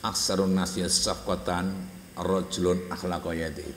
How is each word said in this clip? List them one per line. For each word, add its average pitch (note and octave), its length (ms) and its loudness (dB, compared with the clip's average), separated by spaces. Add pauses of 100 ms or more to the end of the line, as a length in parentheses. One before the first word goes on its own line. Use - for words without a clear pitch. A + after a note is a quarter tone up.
aksarun F#2+ 560 2
nasi F2+ 240 0
safqatan F2+ 880 0 (480)
rajulun F2+ 720 2
akhlaqa F2 400 -2
yadihi. D#2 460 -4